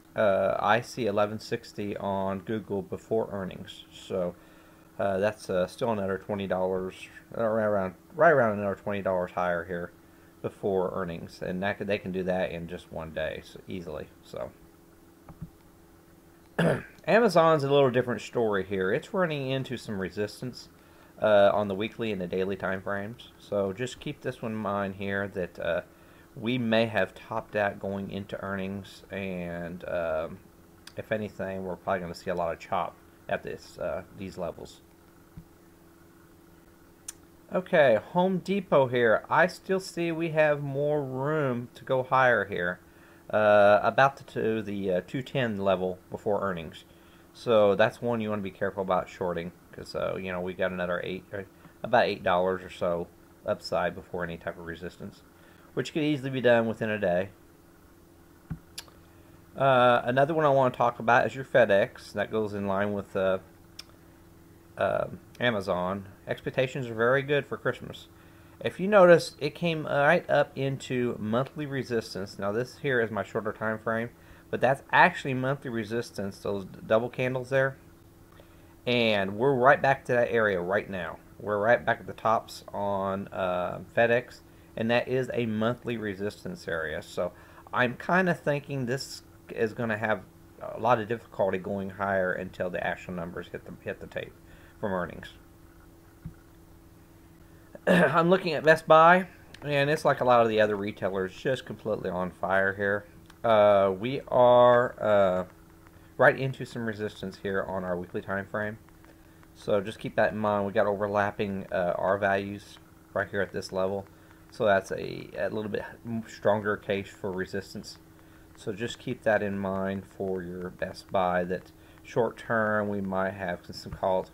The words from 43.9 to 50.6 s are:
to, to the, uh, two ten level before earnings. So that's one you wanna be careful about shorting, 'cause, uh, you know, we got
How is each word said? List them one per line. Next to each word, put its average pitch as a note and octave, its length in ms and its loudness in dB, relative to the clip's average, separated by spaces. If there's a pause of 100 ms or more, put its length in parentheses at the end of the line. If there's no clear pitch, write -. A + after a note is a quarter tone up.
to, - 80 -18
to A2+ 380 -2
the, G2+ 280 -4
uh, F2+ 160 2
two C#3 160 -6
ten A#2+ 360 -2
level F#2 420 0 (100)
before G2+ 320 -2
earnings. E2+ 440 -6 (480)
So G#2+ 420 4
that's A2 260 2
one A#2+ 200 -2
you G#2+ 80 -4
wanna G#2+ 120 -4
be F#2+ 100 -8
careful G2 320 -4
about F#2 240 0
shorting, F2 440 -4 (220)
'cause, - 220 -14
uh, E2+ 220 -4
you F#2 140 -8
know, F2+ 80 -6
we F2+ 140 -6
got F#2 180 -2